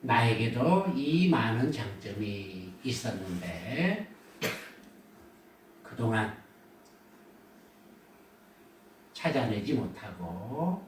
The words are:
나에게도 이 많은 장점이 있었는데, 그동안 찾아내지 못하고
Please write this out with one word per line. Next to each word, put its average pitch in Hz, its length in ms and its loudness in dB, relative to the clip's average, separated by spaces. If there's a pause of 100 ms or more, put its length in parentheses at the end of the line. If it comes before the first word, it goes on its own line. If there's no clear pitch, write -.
나에게도 120 920 4
이 156 340 4
많은 117 440 4
장점이 101 1000 -6 (120)
있었는데, 101 1200 -2 (1800)
그동안 110 500 0 (2750)
찾아내지 117 600 0
못하고 104 1120 -4